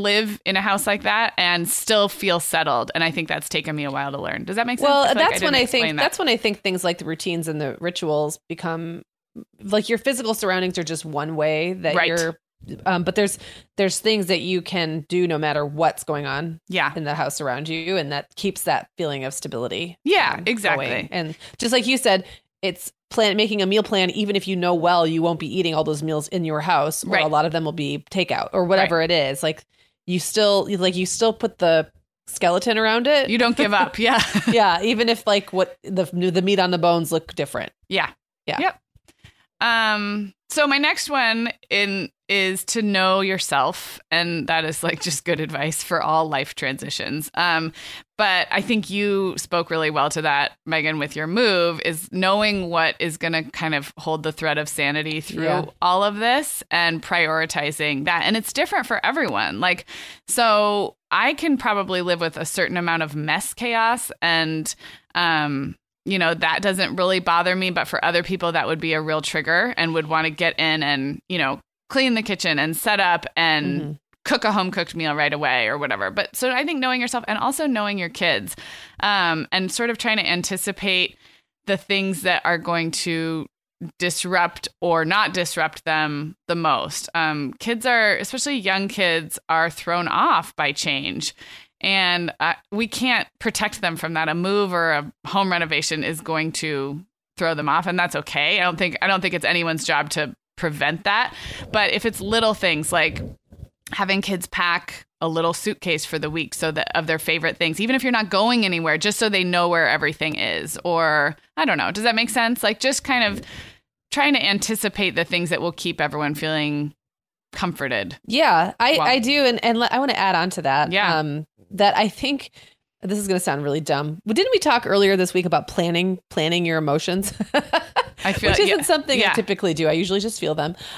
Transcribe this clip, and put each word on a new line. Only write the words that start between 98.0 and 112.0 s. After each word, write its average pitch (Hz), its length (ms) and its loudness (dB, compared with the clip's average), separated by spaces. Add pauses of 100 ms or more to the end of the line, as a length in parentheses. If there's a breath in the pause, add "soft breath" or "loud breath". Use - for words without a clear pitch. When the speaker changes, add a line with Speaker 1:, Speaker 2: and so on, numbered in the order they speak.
Speaker 1:
okay. 151 440 0
I 180 40 4
don't 175 120 0
think, 175 240 -2
I 180 60 2
don't 190 160 2
think 185 100 0
it's 175 140 -2
anyone's 165 380 0
job 147 260 0
to 151 240 -2 (240)
prevent 151 460 -2
that. 214 280 0 (400 loud breath)
But 202 200 2
if 208 120 -2
it's 220 160 -2
little 220 320 2
things 160 400 0
like 160 300 0 (680)
having 196 280 0
kids 190 260 -4
pack - 600 -2 (160)
a 165 60 0
little 165 260 0
suitcase 170 500 -4
for 160 140 -6
the 151 120 -4
week 160 240 -6
so 160 160 -2
that, - 240 -4
of 160 120 0
their 160 120 0
favorite 160 380 -2
things, 160 240 -2
even 233 160 2
if 247 60 0
you're 254 100 0
not 214 160 0
going 214 380 2
anywhere, 165 320 0
just 202 200 0
so 220 120 2
they 190 120 2
know 175 280 2
where 165 180 4
everything 151 480 0
is. 87 480 -4
Or, 160 500 2 (220 soft breath)
I 320 80 0
don't 185 140 2
know, 92 120 0
does 208 140 -4